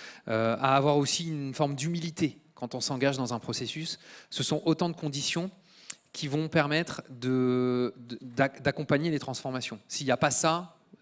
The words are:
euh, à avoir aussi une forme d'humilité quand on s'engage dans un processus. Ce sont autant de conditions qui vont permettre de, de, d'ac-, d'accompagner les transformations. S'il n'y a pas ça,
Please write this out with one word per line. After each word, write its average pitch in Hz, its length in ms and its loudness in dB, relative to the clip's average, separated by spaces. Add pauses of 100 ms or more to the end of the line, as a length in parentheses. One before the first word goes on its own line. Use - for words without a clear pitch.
(260)
euh, 113 320 2
à 135 160 4
avoir 143 220 6
aussi 147 320 0
une 139 260 -4
forme 143 220 0
d'humilité 160 640 -2 (160)
quand 123 180 -8
on 127 60 -6
s'engage 135 360 0
dans 123 160 -2
un 120 60 -2
processus. 131 640 -6 (280)
Ce - 140 -4
sont 151 220 0
autant 165 240 2
de 165 80 -6
conditions 151 560 -4 (600)
qui - 140 -6
vont 151 220 0
permettre 156 640 2
de, 127 840 2
de, 120 260 -12
d'ac-, 135 380 0
d'accompagner 151 520 0
les 143 80 0
transformations. 127 680 -6
S'il - 180 -6
n'y 131 60 2
a 123 60 4
pas 147 160 2
ça, 165 440 0 (260)